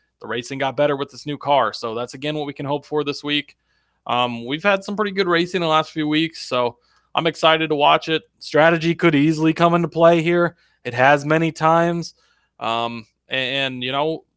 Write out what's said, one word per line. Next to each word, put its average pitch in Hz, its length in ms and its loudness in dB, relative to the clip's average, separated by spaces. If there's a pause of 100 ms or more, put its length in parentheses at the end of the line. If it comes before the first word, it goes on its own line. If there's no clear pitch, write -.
(220)
The - 60 -14
racing 120 320 -8
got 131 180 -2
better 147 180 2
with 135 160 -6
this - 140 -18
new 147 120 -8
car. 131 360 2
So 113 220 -8
that's, 120 180 -8
again, 143 220 -6
what 151 120 -4
we 139 60 -8
can 143 120 -10
hope 143 200 -4
for 151 180 -4
this 143 200 -6
week. 147 340 -4 (500)
Um, 120 380 -2
we've 147 180 -6
had 196 220 0
some 208 100 -8
pretty 202 160 -2
good 190 160 -2
racing 175 320 0
the 170 80 -2
last 156 240 2
few 156 160 -4
weeks, 156 400 -2
so 123 300 -2 (360)
I'm - 140 0
excited 160 420 2
to 156 60 2
watch 151 320 4
it. 160 160 -2 (160)
Strategy 165 560 2
could 165 200 2
easily 156 380 2
come 170 200 2
into 170 160 0
play 165 320 4
here. 170 340 0 (300)
It 123 80 -6
has 139 320 4
many 160 260 0
times. 170 600 0 (460)
Um, 117 460 -4 (220)
and, 131 280 -4 (200)
and, 127 80 -8
you 127 80 -4
know, 151 320 -4 (140)